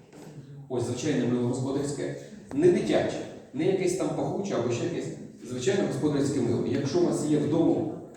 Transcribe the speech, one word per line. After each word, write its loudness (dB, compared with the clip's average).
Ось -2
звичайне 0
мило 2
господарське, -2
не 8
дитяче, 2
не -2
якесь 2
там -2
пахуче -2
або 0
ще -2
якесь, -4
звичайне 0
господарське 0
мило. 2
Якщо 0
у 6
вас 0
є 4
вдома, 2